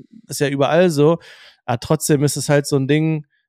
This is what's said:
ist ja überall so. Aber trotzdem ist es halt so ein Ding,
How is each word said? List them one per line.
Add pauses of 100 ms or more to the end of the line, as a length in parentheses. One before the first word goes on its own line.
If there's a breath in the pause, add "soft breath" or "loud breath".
(260)
ist
ja
überall
so. (460 loud breath)
Aber
trotzdem
ist
es
halt
so
ein
Ding, (220)